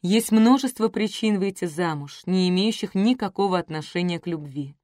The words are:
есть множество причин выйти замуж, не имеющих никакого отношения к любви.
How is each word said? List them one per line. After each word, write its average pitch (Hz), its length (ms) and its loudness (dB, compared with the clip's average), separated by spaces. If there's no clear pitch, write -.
есть 214 300 2
множество 233 560 4
причин 208 520 -2
выйти 190 260 -4
замуж, 156 600 -6
не 185 240 2
имеющих 202 460 -2
никакого 202 640 0
отношения 170 640 -4
к - 80 -10
любви. 147 560 -8